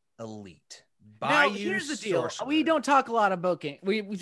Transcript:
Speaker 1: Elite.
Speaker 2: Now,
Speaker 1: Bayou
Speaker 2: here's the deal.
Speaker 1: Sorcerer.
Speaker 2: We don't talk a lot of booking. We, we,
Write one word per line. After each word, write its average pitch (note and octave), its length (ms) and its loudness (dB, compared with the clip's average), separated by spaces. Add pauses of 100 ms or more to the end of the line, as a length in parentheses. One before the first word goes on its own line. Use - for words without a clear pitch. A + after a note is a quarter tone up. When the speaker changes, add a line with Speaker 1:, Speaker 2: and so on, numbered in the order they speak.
(200)
Speaker 1:
Elite. G#2 640 -16 (360)
Speaker 2:
Now, - 280 4
Speaker 1:
Bayou G#3 80 -2
Speaker 2:
here's D#4 320 -4
the C#4+ 80 -4
deal. F#3 260 0
Speaker 1:
Sorcerer. - 240 -6
Speaker 2:
We D4+ 160 2
don't D#4 220 2
talk C4+ 240 4
a A#3 40 -6
lot G#3 200 4
of F3 100 -4
booking. D#3+ 400 -2
We, G#3 200 0
we, G3+ 200 -8